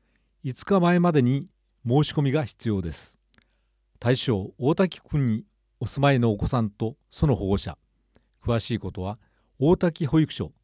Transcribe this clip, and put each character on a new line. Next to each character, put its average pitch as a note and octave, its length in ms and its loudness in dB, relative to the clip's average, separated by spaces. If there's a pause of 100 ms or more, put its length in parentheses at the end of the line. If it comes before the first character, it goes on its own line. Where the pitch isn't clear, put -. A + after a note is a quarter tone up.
(420)
五 - 240 -8
日 G3 140 2
前 F3 200 4
ま F3 120 4
で D3 100 4
に C3+ 240 0 (400)
申 C3+ 180 2
し - 80 -4
込 - 80 -2
み C#3 120 0
が D3 120 -2
必 - 240 -8
要 G2+ 140 0
で E2 100 -8
す。 - 260 -16 (800)
対 B2 140 0
象、 G#2 440 -2
大 D3 180 0
滝 - 240 0
区 - 180 -4
に A#2+ 260 0 (360)
お A2+ 60 -4
住 - 140 -6
ま C#3+ 120 6
い C3 80 2
の A#2 100 4
お G#2 60 0
子 - 100 -2
さ B2 140 -2
ん A2 100 -2
と A2+ 260 -6 (140)
そ - 160 0
の C#3 80 4
保 G2 120 -2
護 G2 120 2
者。 - 180 -8 (680)
詳 A#2 160 0
し - 140 -4
い G#2 40 -2
こ F#2 140 -10
と F#2+ 100 -10
は、 G2 160 -8 (400)
大 D#3+ 180 4
滝 E3+ 300 -2
保 D#3+ 140 2
育 D#3 120 0
所、 E2 200 -8 (100)